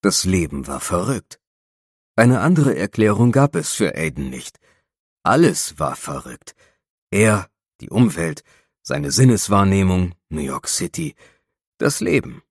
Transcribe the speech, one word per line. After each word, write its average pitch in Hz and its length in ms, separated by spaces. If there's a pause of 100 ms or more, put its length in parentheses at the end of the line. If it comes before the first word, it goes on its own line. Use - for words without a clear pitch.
Das - 220
Leben 78 420
war - 140
verrückt. 98 600 (720)
Eine 120 240
andere 143 380
Erklärung 107 560
gab 135 240
es - 160
für 95 220
Aiden 73 340
nicht. - 280 (680)
Alles 117 540
war 71 200
verrückt. - 580 (560)
Er, 104 380 (320)
die - 80
Umwelt, 85 540 (380)
seine 73 300
Sinneswahrnehmung, 98 1040 (140)
New 76 120
York - 280
City, - 460 (640)
das - 200
Leben. - 520